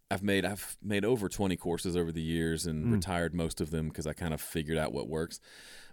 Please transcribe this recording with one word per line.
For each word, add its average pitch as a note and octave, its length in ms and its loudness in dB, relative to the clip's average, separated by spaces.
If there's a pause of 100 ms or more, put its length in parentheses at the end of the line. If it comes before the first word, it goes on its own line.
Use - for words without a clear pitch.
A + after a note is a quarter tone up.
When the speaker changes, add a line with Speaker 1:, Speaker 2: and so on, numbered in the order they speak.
(120)
Speaker 1:
I've F#2+ 120 -2
made, G2 200 4
I've F#2+ 380 -4
made G2+ 240 0
over G#2+ 240 4
twenty F#2+ 260 2
courses E2+ 400 0
over E2+ 160 2
the E2 100 -2
years E2 440 2
and D#2+ 220 0
Speaker 2:
Mm. A#2 60 6
Speaker 1:
retired F2 420 2
most E2 260 0
of D#2+ 80 -2
them D#2+ 220 0
'cause D2+ 160 -4
I D2+ 60 -2
kind E2 200 -2
of C#2+ 80 -2
figured D#2+ 380 -2
out C#2+ 120 0
what B1 160 -4
works. D#2+ 320 -2 (540)